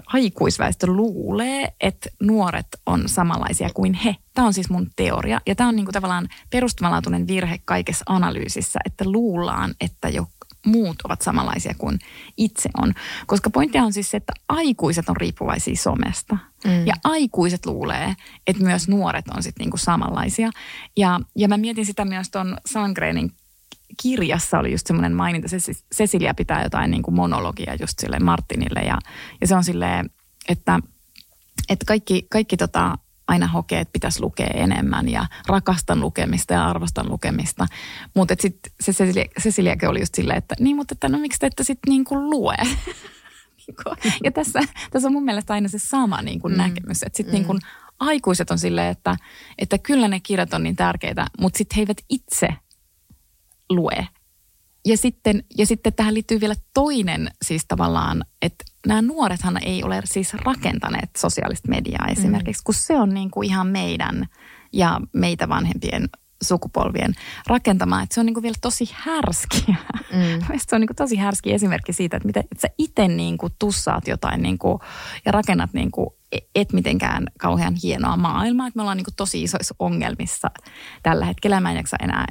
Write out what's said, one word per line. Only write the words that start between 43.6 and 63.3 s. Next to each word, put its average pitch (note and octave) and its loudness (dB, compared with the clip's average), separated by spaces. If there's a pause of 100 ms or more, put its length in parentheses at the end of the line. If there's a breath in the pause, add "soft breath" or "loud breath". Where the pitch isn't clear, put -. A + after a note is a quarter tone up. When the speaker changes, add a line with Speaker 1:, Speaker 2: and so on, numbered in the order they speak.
Speaker 1:
Niinku, - -4 (120)
ja C4+ 2
tässä, D4+ 0 (300 loud breath)
tässä C4 2
on C4+ 2
mun C#4+ 0
mielestä G#3+ -2
aina G#3 2
se G#3 -4
sama A#3+ 0
niinku - -4
Speaker 2:
Mm. F3+ 2
Speaker 1:
näkemys, F3+ 0
että F#3+ -6
sit G#3+ -2
Speaker 2:
Mm. - -4
Speaker 1:
niinku F#3+ 2 (420 loud breath)
aikuiset F#3+ 2
on E3+ 0
silleen, F3 0
että, F3+ -2 (420 loud breath)
että G3 0
kyllä B3+ 4
ne F#3+ 0
kirjat F3 -2
on D#3+ 0
niin E3+ 0
tärkeitä, F3 0 (140)
mut F#3 2
sit - -2
he G#3+ 4
eivät G#3 0 (140)
itse - 0 (1200)
lue. F3+ 0 (800)
Ja A3 6
sitten, G#3+ 2 (140)
ja G#3 6
sitten A3 2
tähän G#3+ 2
liittyy A3 0
vielä G#3+ 2 (200)
toinen A3 2 (140)
siis D#3+ -2
tavallaan, E3 0 (180)
että - -4 (220)
nämä G#3+ 4
nuorethan F#3+ 0
ei F#3 -2
ole F#3 -2
siis F#3+ -2
rakentaneet - -2
sosiaalista - -2
mediaa - -2
Speaker 2:
Mm. - 0
Speaker 1:
esimerkiksi, G3+ 0
kun G#3+ 0
se - 0
on A3 4
niinku G3 -4